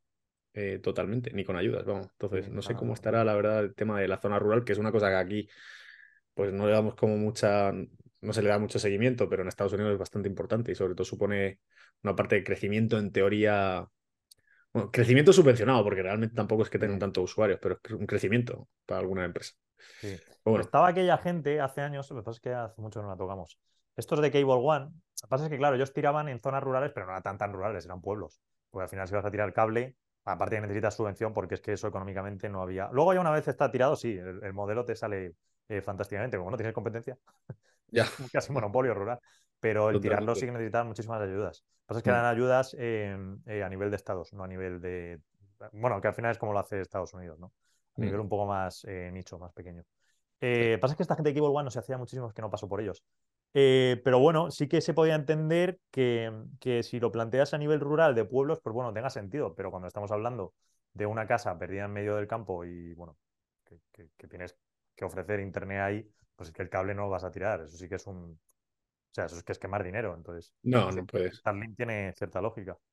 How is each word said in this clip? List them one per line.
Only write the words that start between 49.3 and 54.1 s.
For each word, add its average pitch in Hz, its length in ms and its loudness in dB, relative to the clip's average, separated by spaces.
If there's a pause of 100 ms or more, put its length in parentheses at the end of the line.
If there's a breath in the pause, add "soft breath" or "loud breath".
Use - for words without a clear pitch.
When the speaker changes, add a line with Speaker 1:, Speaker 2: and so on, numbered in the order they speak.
Speaker 2:
más 87 140 -18
pequeño. 85 300 -16 (560)
Eh, 117 360 4
Speaker 1:
Sí. - 40 0
Speaker 2:
pasa 131 140 4
es - 40 -4
que 185 60 0
esta 165 120 0
gente 151 160 2
de 131 40 -2
Cable 147 180 4
One 147 120 0
no 127 60 -8
se 131 80 -8
hacía 131 180 -6
muchísimos 123 360 -10
que - 100 -12
no 107 80 -6
pasó 101 180 -6
por 98 100 -4
ellos. 101 240 -6 (520)
Eh, 131 500 6
pero 127 140 8